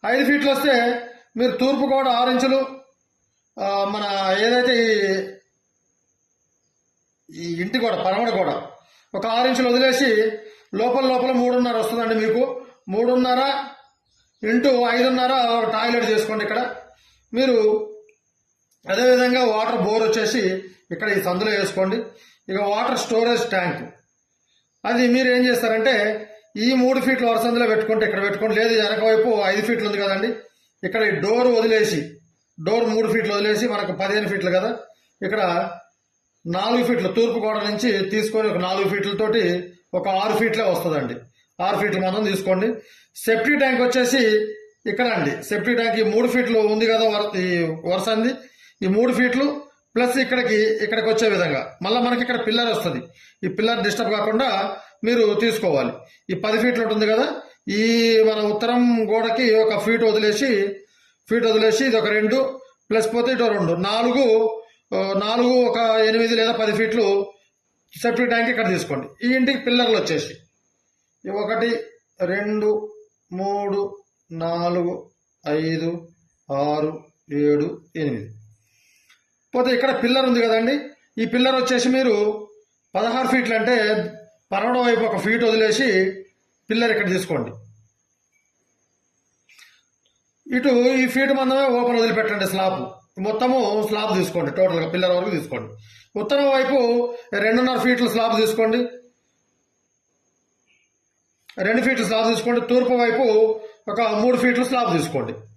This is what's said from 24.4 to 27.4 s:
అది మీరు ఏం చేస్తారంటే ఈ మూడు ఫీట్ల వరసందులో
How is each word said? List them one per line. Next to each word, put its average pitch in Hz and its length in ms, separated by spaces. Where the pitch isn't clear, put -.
అది 240 240
మీరు 254 280
ఏం 247 100
చేస్తారంటే 240 480
ఈ 220 160
మూడు 254 280
ఫీట్ల 254 240
వరసందులో 233 420